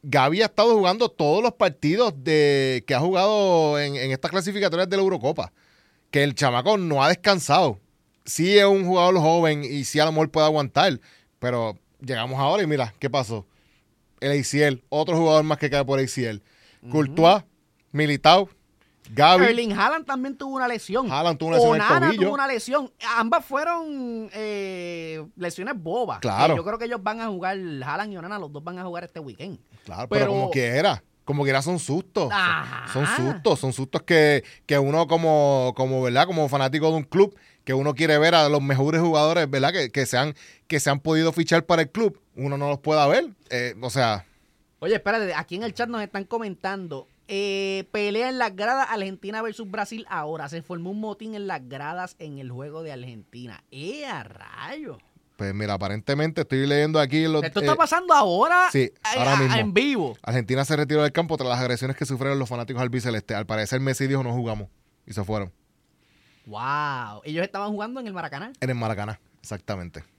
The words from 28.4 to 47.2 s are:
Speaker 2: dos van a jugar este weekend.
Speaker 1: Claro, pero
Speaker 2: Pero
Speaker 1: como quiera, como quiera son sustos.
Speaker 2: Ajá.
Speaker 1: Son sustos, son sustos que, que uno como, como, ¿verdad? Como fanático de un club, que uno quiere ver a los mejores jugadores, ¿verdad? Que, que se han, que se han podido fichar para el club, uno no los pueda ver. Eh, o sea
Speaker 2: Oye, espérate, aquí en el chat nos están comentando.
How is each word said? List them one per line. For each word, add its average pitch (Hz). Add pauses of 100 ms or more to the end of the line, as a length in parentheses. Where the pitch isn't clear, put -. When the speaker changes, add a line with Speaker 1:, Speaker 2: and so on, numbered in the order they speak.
Speaker 2:
dos 147
van 180
a 180
jugar 175
este 170
weekend. 139 (260)
Speaker 1:
Claro, 104
pero 208
Speaker 2:
Pero -
Speaker 1:
como -
quiera, 135 (200)
como 143
quiera 135
son 170
sustos. 160
Speaker 2:
Ajá. 156
Speaker 1:
Son 139
sustos, 147
son 131
sustos 135
que, 151 (220)
que 147
uno 143
como, 143
como, 131
¿verdad? 127
Como 160
fanático 139
de 160
un 151
club, 196 (300)
que 131
uno 139
quiere 156
ver 165
a 151
los 147
mejores 139
jugadores, 160
¿verdad? 139
Que, 156
que 135
se 123
han, 143 (320)
que 151
se -
han 139
podido 160
fichar 165
para 165
el -
club, 214 (160)
uno 139
no 143
los 139
pueda 151
ver. 247 (200)
Eh, 123
o 127
sea 113 (540)
Speaker 2:
Oye, 185
espérate, 202
aquí 165
en 208
el 226
chat 233
nos 233
están 196
comentando. 190 (220)